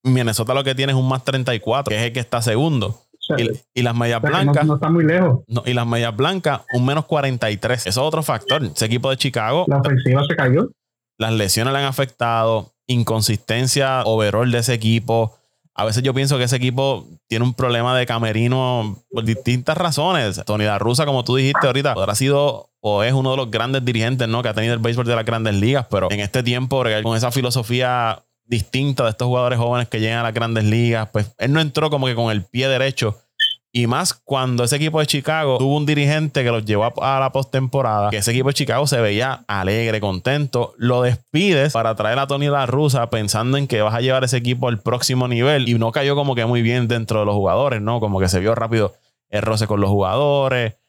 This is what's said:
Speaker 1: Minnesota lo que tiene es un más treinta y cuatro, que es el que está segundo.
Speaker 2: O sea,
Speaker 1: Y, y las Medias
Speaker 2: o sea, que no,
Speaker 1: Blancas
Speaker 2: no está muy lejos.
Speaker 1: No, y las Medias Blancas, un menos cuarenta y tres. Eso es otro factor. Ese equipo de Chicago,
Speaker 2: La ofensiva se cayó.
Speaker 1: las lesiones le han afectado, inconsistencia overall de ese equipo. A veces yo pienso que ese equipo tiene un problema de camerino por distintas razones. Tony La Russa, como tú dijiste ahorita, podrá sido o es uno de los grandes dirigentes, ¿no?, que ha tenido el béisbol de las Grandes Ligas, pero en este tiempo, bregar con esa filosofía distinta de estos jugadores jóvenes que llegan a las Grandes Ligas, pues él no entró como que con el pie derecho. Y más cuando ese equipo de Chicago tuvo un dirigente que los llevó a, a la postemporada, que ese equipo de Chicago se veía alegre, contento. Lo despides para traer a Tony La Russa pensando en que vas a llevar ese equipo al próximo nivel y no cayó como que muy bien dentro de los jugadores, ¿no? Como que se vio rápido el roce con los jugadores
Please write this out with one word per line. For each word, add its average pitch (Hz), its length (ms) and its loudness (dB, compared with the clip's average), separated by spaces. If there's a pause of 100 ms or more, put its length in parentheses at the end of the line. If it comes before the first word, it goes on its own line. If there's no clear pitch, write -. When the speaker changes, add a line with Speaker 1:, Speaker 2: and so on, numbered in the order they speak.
Speaker 1:
Minnesota 120 460 2
lo 135 100 2
que 135 120 -2
tiene 135 180 0
es 131 60 2
un 131 100 2
más 131 160 -2
treinta 131 300 0
y 107 60 -4
cuatro, 127 300 -2
que 107 60 0
es 110 60 0
el 120 100 -2
que 127 80 -4
está 117 220 -2
segundo. 117 460 0
Speaker 2:
O - 300 -12
sea, - 220 -4
Speaker 1:
Y, 117 80 0 (240)
y 123 100 -2
las 120 140 0
Medias 117 220 0
Speaker 2:
o - 20 -2
sea, 151 100 0
que 160 60 0
no, 185 60 2
Speaker 1:
Blancas 143 240 4
Speaker 2:
no 151 80 2
está 147 160 0
muy 170 120 4
lejos. 160 460 2
Speaker 1:
No, 117 160 -2
y 123 80 -2
las 120 140 0
Medias 117 280 -2
Blancas, 151 460 0 (140)
un 123 100 2
menos 143 220 0
cuarenta 131 440 0
y 104 60 -2
tres. 117 300 -2
Eso 104 160 -2
es 151 40 0
otro 156 160 0
factor. 143 420 -2
Ese 104 200 -4
equipo 120 240 0
de 135 80 0
Chicago, 127 500 -2
Speaker 2:
La 143 120 0
ofensiva 131 500 2
se 170 80 0
cayó. 147 320 2 (480)
Speaker 1:
las 110 160 -2
lesiones 113 400 0
le 139 60 0
han 139 80 0
afectado, 113 840 0 (140)
inconsistencia 123 1160 0
overall 110 460 2
de 120 80 0
ese 120 160 0
equipo. 113 600 0 (400)
A 104 120 -2
veces 110 160 -2
yo 135 100 0
pienso 135 240 0
que 123 80 0
ese 123 120 0
equipo 127 500 -2 (200)
tiene 113 180 -2
un 123 100 0
problema 123 420 0
de 123 80 2
camerino 117 960 -2 (120)
por 113 140 -4
distintas 123 520 0
razones. 156 680 -2
Tony 104 200 -2
La 104 140 0
Russa, 123 280 0
como 131 180 0
tú 127 120 0
dijiste 135 300 0
ahorita, 135 280 0
podrá 98 200 0
sido 143 540 0 (120)
o 104 220 0
es 127 120 2
uno 131 160 0
de 131 80 0
los 120 120 -4
grandes 123 320 -2
dirigentes, 120 460 0
¿no?, 117 140 -2
que 117 80 -2
ha 104 40 -6
tenido 113 200 0
el 113 60 -2
béisbol 117 260 0
de 117 100 0
las 113 80 -2
Grandes 113 300 -2
Ligas, 120 360 2
pero 92 200 0
en 104 100 -4
este 104 220 -2
tiempo, 127 380 0
bregar 110 220 0
con 113 140 -2
esa 120 140 0
filosofía 123 880 -2 (280)
distinta 131 580 -2
de 110 60 2
estos 123 160 -4
jugadores 123 320 0
jóvenes 120 300 -2
que 110 120 -4
llegan 113 180 0
a 117 60 -2
las 113 100 -4
Grandes 117 300 0
Ligas, 113 460 2
pues 107 280 -4
él 135 160 0
no 160 60 4
entró 156 280 0
como 139 180 0
que 123 80 0
con 113 160 0
el 107 120 -2
pie 127 260 -2
derecho. 131 480 0 (560)
Y 120 140 2
más 147 260 0
cuando 127 520 -2
ese 127 120 0
equipo 156 240 0
de 151 60 0
Chicago 147 500 0
tuvo 135 220 2
un 147 80 0
dirigente 147 580 0
que 120 60 2
los 113 160 0
llevó 104 180 2
a, 131 320 0
a 135 40 0
la 131 120 0
postemporada, 127 800 0
que 104 80 -2
ese 117 140 -2
equipo 131 160 0
de 139 60 0
Chicago 139 320 0
se 131 140 0
veía 117 480 0
alegre, 107 500 0
contento. 120 800 -2
Lo 123 240 2
despides 147 720 2
para 113 220 0
traer 107 240 0
a 139 80 0
Tony 143 220 -2
La 139 180 0
Russa 127 420 2
pensando 113 480 0
en 143 100 0
que 117 140 -2
vas 107 140 2
a 117 80 -2
llevar 131 220 2
ese 127 120 0
equipo 123 320 -2
al 113 100 -2
próximo 123 480 -2
nivel 123 440 2
y 117 80 2
no 113 120 0
cayó 143 240 0
como 139 200 0
que 117 100 0
muy 120 160 2
bien 120 260 2
dentro 113 340 -2
de 104 40 0
los 104 100 2
jugadores, 101 460 0
¿no? 113 180 -2
Como 104 220 -2
que 92 80 2
se 90 120 0
vio 110 140 2
rápido 110 380 0 (380)
el 104 100 -2
roce 110 260 0
con 101 140 0
los 98 80 2
jugadores 123 880 0 (120)